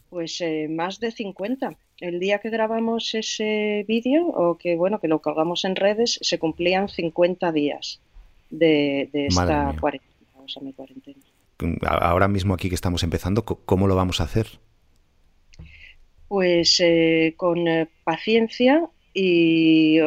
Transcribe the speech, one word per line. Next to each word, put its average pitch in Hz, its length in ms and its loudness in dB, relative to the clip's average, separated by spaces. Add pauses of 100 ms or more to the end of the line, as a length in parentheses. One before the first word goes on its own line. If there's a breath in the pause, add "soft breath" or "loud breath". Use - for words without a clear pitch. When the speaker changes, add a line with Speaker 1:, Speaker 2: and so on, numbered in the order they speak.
(120)
Speaker 1:
Pues, 165 300 -8
eh, 156 280 -4
más 170 300 -6
de 233 120 -6
cincuenta. 208 640 -8 (240)
El 175 200 -6
día 196 180 0
que 214 140 -6
grabamos 226 640 -2
ese 214 720 -2
vídeo, 254 400 0
o 175 320 0
que, 175 160 -2
bueno, 185 240 0
que - 80 -4
lo 156 160 0
colgamos 160 420 -2
en 190 100 -2
redes, 214 460 0
se - 160 -2
cumplían 175 500 -2
cincuenta 175 640 -2
días 147 480 -4 (520)
de, 147 600 2
de 143 220 -2
Speaker 2:
Madre 90 220 2
Speaker 1:
esta 147 160 0
Speaker 2:
mía. - 100 -6
Speaker 1:
cuarentena, 143 320 -6 (220)
o 135 120 -20
semicuarentena. 135 680 -16 (640)
Speaker 2:
A-, 85 280 0
ahora 92 180 4
mismo 98 260 0
aquí 92 160 -4
que 90 60 -4
estamos 90 260 -2
empezando, 90 420 -2
co-, - 220 -8
¿cómo 98 220 2
lo 95 80 2
vamos 92 260 0
a 82 40 -2
hacer? 110 200 -2 (1800 loud breath)
Speaker 1:
Pues, 180 520 2
eh, 165 580 4
con, 170 300 0
eh, 165 200 0 (160)
paciencia 226 840 2 (240)
y 165 920 4